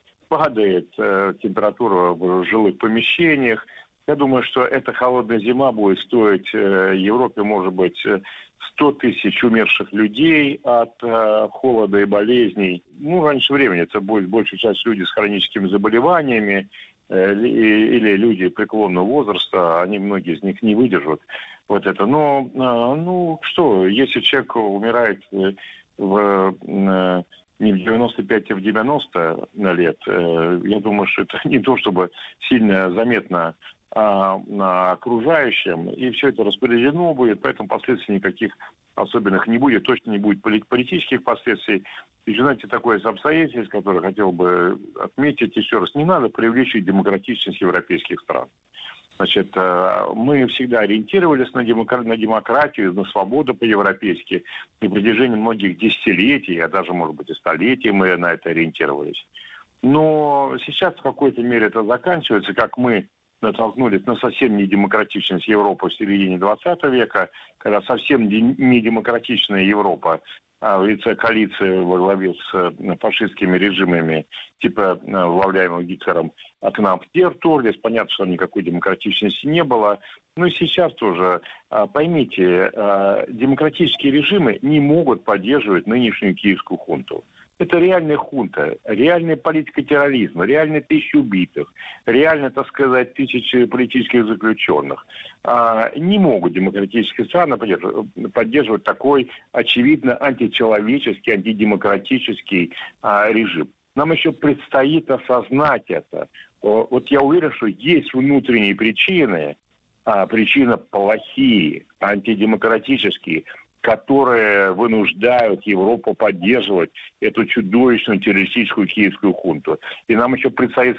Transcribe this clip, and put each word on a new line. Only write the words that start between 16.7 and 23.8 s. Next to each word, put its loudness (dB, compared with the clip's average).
э, 2
ли-, 4
или 2
люди 2
преклонного 0
возраста, 0
они, -2
многие -2
из -10
них -4
не 2
выдержат 0
вот 0
это. -2
Но, 2
э, -14
ну, -2
что, 2